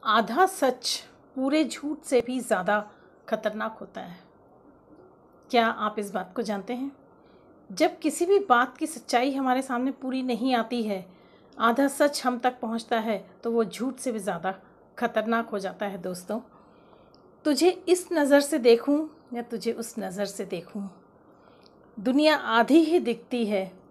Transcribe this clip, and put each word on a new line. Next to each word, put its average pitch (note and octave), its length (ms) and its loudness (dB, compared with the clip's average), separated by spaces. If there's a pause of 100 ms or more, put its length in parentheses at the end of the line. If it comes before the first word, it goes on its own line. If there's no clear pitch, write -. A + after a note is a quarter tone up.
आधा A3+ 420 2
सच - 580 -2 (320)
पूरे C#4 300 0
झूठ C#4+ 360 -8
से B3 200 0
भी B3+ 180 -4
ज़्यादा G#3 520 0 (380)
खतरनाक G#3+ 480 -4
होता - 240 -14
है। F3+ 220 -16 (1300)
क्या A#3 160 4
आप G#3+ 320 -4
इस G3+ 120 -8
बात F#3 240 -8
को A#3 60 -4
जानते G3+ 320 -6
हैं? C4+ 240 -10 (760)
जब D#4+ 280 0
किसी D#4 260 -2
भी G4 140 4
बात B3+ 380 2
की D#4 100 -6
सच्चाई B3+ 460 -2
हमारे C4 280 0
सामने B3+ 300 -2
पूरी C4 320 -6
नहीं B3+ 320 0
आती A#3 280 -2
है, G3 360 -6 (400)
आधा A#3 280 4
सच C#4+ 380 0
हम B3 140 0
तक B3 200 0
पहुंचता A3+ 400 -2
है, G#3+ 440 -6
तो A#3 80 -2
वो A#3 120 2
झूठ A#3+ 320 -4
से - 160 -4
भी A3 80 -4
ज़्यादा F#3+ 400 -4 (400)
खतरनाक A3+ 500 -2
हो G#3 100 -4
जाता F#3 260 -6
है। G3 120 -6
दोस्तों, F#3 420 -6 (1040)
तुझे D4+ 240 4
इस F4+ 420 0
नज़र C#4+ 300 6
से C#4+ 180 -2
देखूं C4 500 4 (240)
या A#3+ 80 -6
तुझे A#3 300 -6
उस A3+ 280 -8
नज़र F#3+ 260 -4
से F#3+ 200 -8
देखूं, F#3+ 440 -8 (1120)
दुनिया C#4+ 360 4
आधी A#3 440 6
ही D#4+ 200 4
दिखती A#3 460 -2
है F#3+ 340 -2 (120)